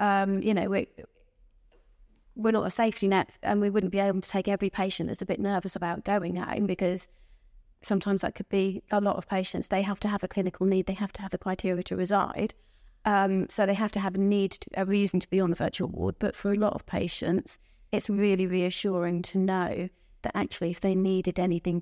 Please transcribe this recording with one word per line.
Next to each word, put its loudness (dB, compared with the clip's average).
Um, 2
you 2
know, 2
we, 0
we're 2
not 2
a -2
safety 0
net, 4
and 2
we 2
wouldn't 0
be 2
able 2
to -6
take 0
every 0
patient -2
that's -6
a -6
bit -4
nervous -2
about -4
going 0
home, -2
because -2
sometimes 0
that -4
could -10
be 0
a 4
lot 2
of -8
patients. -2
They 0
have -4
to 0
have -2
a -6
clinical -2
need. 4
They -4
have -4
to -14
have -8
the -6
criteria -2
to -4
reside. 0
Um, 4
so 2
they 2
have 0
to 0
have -2
a 0
need, 4
to, -12
a 0
reason 2
to -12
be 4
on 4
the 2
virtual -2
ward. -2
But 0
for -2
a 2
lot 2
of -8
patients, -2
it's -2
really 2
reassuring 0
to -4
know 0
that -6
actually -2
if -6
they 2
needed 2
anything 0